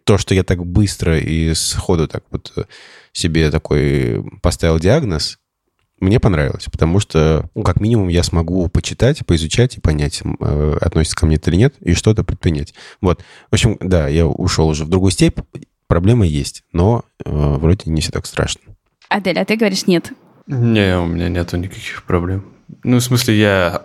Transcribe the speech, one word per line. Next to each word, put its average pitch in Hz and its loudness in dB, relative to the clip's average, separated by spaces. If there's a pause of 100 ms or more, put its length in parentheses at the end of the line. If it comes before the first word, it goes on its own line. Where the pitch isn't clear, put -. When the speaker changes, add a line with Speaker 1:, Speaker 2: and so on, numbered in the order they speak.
Speaker 1:
то, 101 4
что - -2
я 95 2
так 90 -2
быстро 87 0
и 80 0
сходу - -2
так - -8
вот, - -10
э, - -6 (500)
себе 80 0
такой 69 0 (200)
поставил 82 0
диагноз, 95 0 (640)
мне 98 2
понравилось, 78 0
потому 87 0
что, 80 0
ну, 113 -6
как 90 0
минимум, 107 2
я 85 2
смогу 85 0
почитать, - 0
поизучать 85 0
и - -16
понять, 73 -2
м, 76 -4
э, 73 0
относится 80 0
ко - 0
мне 78 4
это - -2
или 80 4
нет, 120 4
и 85 0
что-то 107 2
предпринять. 76 -4 (260)
Вот. 90 0 (280)
В - 0
общем, 110 2
да, 87 2
я 80 2
ушел 80 0
уже 78 -2
в 76 -8
другую 95 2
степь. - 0 (480)
Проблема 95 2
есть, 73 -4 (120)
но, 98 2 (200)
э, - -8
вроде 76 0
не 78 0
все - -6
так - -6
страшно. - -6 (340)
Speaker 2:
Адель, 190 -2
а 190 -2
ты 214 -2
говоришь 208 -2
нет? 170 0 (340)
Speaker 3:
Не, 110 2
у 87 0
меня 85 -2
нету 87 -2
никаких - -10
проблем. 92 -2 (400)
Ну, 123 2
в 123 2
смысле, 120 0
я 95 2